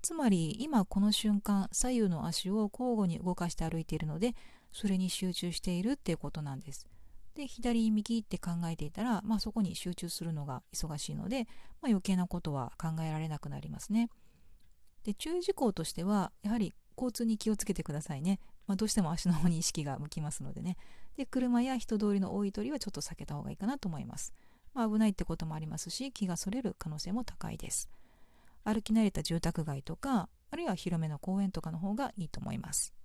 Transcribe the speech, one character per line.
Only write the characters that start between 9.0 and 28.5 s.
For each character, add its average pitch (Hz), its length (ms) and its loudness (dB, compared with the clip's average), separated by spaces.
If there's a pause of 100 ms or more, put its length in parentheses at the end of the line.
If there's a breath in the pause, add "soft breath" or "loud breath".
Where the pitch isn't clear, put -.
ら、 226 180 2
ま 208 160 0
あ、 - 20 0
そ 220 140 -2
こ 226 80 2
に 185 160 0
集 180 180 -4
中 170 140 -6
す - 120 -6
る 165 120 -2
の 147 120 -2
が 131 180 -6 (100)
忙 156 240 -2
し 151 160 -4
い - 20 -4
の 156 140 -4
で、 247 160 0 (360 loud breath)
ま 302 60 -2
あ、 - 0 -
余 202 140 6
計 190 160 4
な 180 100 4
こ 175 140 -4
と 156 100 0
は 135 260 -2
考 160 260 -2
え 156 80 0
ら 156 80 0
れ 160 100 -2
な 151 100 -4
く - 80 -8
な 143 100 -6
り 151 120 -8
ま 147 100 -8
す - 140 -4
ね。 233 160 4 (960 soft breath)
で、 208 80 0
注 320 240 -2
意 349 40 2
事 381 120 2
項 233 180 4
と 160 140 -2
し - 80 -6
て 170 100 -2
は、 196 300 2 (100)
や 208 80 2
は 240 60 4
り 196 180 0 (220)
交 247 160 0
通 240 120 0
に 220 120 4
気 - 120 2
を 208 60 4
つ - 100 -2
け 196 80 2
て 170 100 0
く 151 100 -2
だ 151 80 0
さ 151 140 -4
い 135 60 -4
ね。 185 180 4 (280 soft breath)
ま 202 60 2
あ、 - 20 4
ど 214 100 2
う - 20 0
し - 80 0
て 208 60 6
も 160 100 2
足 175 160 0
の 175 80 6
方 156 120 6
に 165 120 6
意 175 40 0
識 - 200 0
が 135 160 -2
向 151 100 -6
き 160 120 -6
ま 147 100 -2
す - 120 -6
の 135 80 -4
で - 100 -6
ね。 180 160 -2 (400 soft breath)
で、 269 80 -2
車 247 360 4
や 262 160 2
人 226 200 0
通 208 180 4
り 196 40 4
の 190 160 0
多 202 100 2
い 196 60 0
通 208 120 -4
り 262 80 -2
は 302 80 -2
ち - 80 -6
ょ - 20 -4
っ - 20 -6
と 143 100 -4
避 - 140 -6
け - 100 -8
た 147 100 -4
方 147 80 -4
が 135 80 -6
い - 20 -6
い - 40 -10
か 196 100 0
な 277 100 0
と 202 100 -4
思 156 120 -2
い - 60 -6
ま - 120 -8
す。 - 160 -6 (400 soft breath)
ま 240 100 0
あ、 214 60 2
危 214 100 4
な 220 80 8
い 208 40 6
っ - 20 -4
て - 100 -4
こ 165 140 -2
と 165 80 -2
も 156 100 -4
あ 156 40 -4
り 156 80 -6
ま 160 100 -6
す 170 120 -6
し、 262 220 -6
気 196 160 -2
が 175 80 0
そ 185 160 -2
れ 254 100 0
る 226 160 -2
可 - 120 -6
能 151 100 -6
性 170 120 -4
も 240 120 0
高 - 280 -6
い - 60 -6
で - 140 -6
す。 - 180 -4 (720 soft breath)